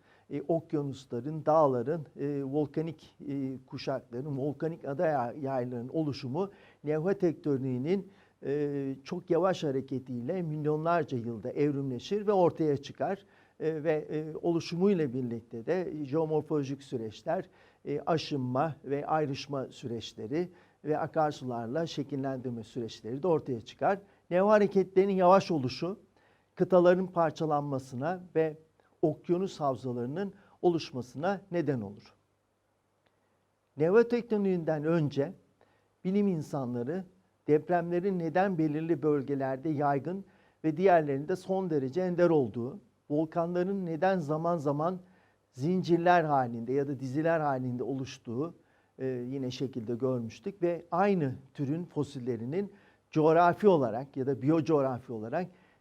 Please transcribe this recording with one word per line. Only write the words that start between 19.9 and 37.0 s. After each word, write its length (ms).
ve 140
akarsularla 880
şekillendirme 760
süreçleri 600
de 40
ortaya 340
çıkar. 380
Levha 180
hareketlerinin 640
yavaş 380
oluşu, 480
kıtaların 520
parçalanmasına 1120
ve 200
okyanus 580
havzalarının 720
oluşmasına 800
neden 300
olur. 340
Levha 300
tektoniğinden 760
önce 480
bilim 240
insanları 760